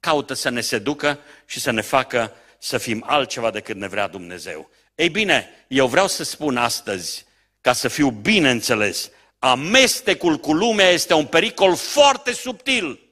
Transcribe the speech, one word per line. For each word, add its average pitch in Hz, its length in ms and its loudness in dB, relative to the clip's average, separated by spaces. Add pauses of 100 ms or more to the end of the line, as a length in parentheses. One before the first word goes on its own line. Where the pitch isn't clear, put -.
caută 143 340 -2
să 135 140 -4
ne 120 120 -2
seducă 143 580 -2 (280)
și - 140 -10
să 135 100 -2
ne 110 100 0
facă 120 520 0 (260)
să - 200 -6
fim 113 280 -6
altceva 123 440 0
decât 104 260 -8
ne 98 100 -8
vrea 98 200 -4
Dumnezeu. 87 640 -14 (240)
Ei 170 140 0
bine, 170 600 -2
eu 131 180 4
vreau 165 220 2
să - 140 -4
spun 147 340 -4
astăzi, 107 680 -4 (360)
ca 127 120 2
să 123 160 0
fiu 143 220 0
bine 139 400 2
înțeles, 107 600 -2 (280)
amestecul 170 960 2
cu 139 160 -2
lumea 202 360 4
este 175 260 2
un 156 120 2
pericol 180 500 2
foarte 277 560 0
subtil. 233 680 -4 (120)